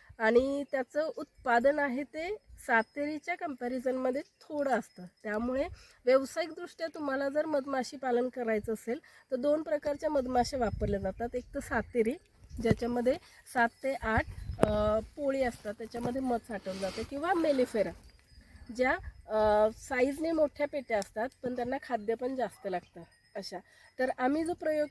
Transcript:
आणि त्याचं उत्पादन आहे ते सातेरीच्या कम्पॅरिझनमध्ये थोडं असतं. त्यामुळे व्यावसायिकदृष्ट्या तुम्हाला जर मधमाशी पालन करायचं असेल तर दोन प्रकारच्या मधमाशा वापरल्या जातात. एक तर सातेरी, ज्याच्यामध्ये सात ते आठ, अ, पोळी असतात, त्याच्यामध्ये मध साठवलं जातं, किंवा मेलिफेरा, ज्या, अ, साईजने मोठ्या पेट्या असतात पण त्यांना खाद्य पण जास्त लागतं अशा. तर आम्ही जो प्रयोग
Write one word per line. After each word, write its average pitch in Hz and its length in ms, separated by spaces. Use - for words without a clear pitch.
आणि 262 540
त्याचं 294 460
उत्पादन 269 600
आहे 285 240
ते 339 340
सातेरीच्या 285 680
कम्पॅरिझनमध्ये 262 880
थोडं 285 500
असतं. 214 320
त्यामुळे 240 440
व्यावसायिकदृष्ट्या 330 840
तुम्हाला 269 420
जर 302 160
मधमाशी 277 520
पालन 254 320
करायचं 226 440
असेल 233 260
तर 269 40
दोन 294 280
प्रकारच्या 302 460
मधमाशा 254 480
वापरल्या 202 420
जातात. 196 360
एक 247 80
तर 285 40
सातेरी, 240 540
ज्याच्यामध्ये 240 560
सात 233 160
ते 269 100
आठ, 226 320
अ, 214 400
पोळी 269 260
असतात, 233 360
त्याच्यामध्ये 240 440
मध 247 260
साठवलं 196 320
जातं, 190 240
किंवा 294 300
मेलिफेरा, 254 580
ज्या, 262 220
अ, 214 440
साईजने 277 600
मोठ्या 294 360
पेट्या 240 320
असतात 220 300
पण 247 120
त्यांना 247 280
खाद्य 226 320
पण 262 200
जास्त 220 360
लागतं 175 320
अशा. 190 220
तर 254 180
आम्ही 285 280
जो 349 80
प्रयोग 302 380